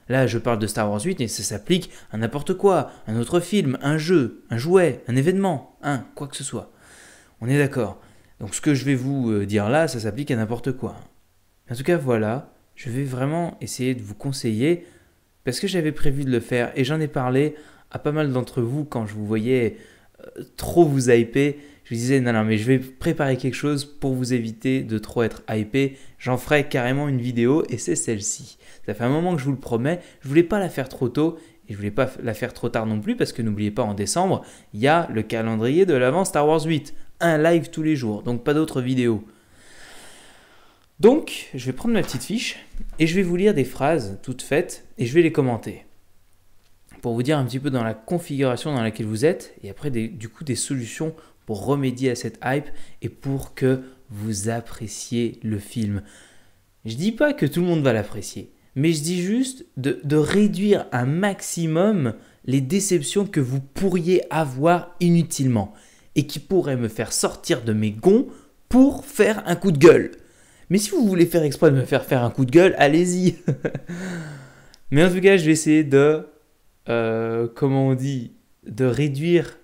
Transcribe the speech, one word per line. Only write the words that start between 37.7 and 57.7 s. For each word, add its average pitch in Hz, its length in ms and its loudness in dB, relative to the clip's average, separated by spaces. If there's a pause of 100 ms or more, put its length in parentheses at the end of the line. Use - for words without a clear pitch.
les 156 120 2
jours, 107 260 -4
donc 120 220 -4
pas 147 100 0
d'autres 151 280 0
vidéos. 120 440 0 (1700)
Donc, 262 540 4
je 123 140 -10
vais 127 60 -4
prendre 233 200 -2
ma 190 100 2
petite - 200 -6
fiche, - 360 -6 (400)
et 160 80 4
je 160 80 -2
vais 196 80 4
vous 175 140 0
lire 202 160 4
des 139 100 2
phrases 131 600 -2
toutes 127 180 -10
faites, - 440 -4 (120)
et 120 80 -2
je 117 80 -6
vais 170 80 6
les 160 100 4
commenter. 117 540 -2 (1160)
Pour 120 120 -4
vous 120 100 -2
dire 151 140 2
un 131 80 2
petit 123 140 -6
peu 143 100 -4
dans 123 160 -2
la 113 80 -2
configuration 139 800 -2
dans 120 100 -2
laquelle 110 220 -4
vous 107 180 -2
êtes, 185 400 0
et 101 60 -14
après, 143 200 -8
des, 117 200 -4
du 110 180 -14
coup, - 160 -18
des 127 120 -4
solutions 143 600 -6 (300)
pour 104 200 -8
remédier 131 460 -2
à 120 40 -2
cette - 280 -10
hype, 143 240 -4 (340)
et - 60 -8
pour - 460 -8
que 131 280 0 (280)
vous 104 400 -6
appréciez 117 920 -6
le 107 160 -4
film. 104 440 -6 (800)
Je 110 120 -10
dis 190 180 -2
pas 294 180 0
que 269 140 -2
tout 170 160 -2
le 180 60 0
monde 165 160 0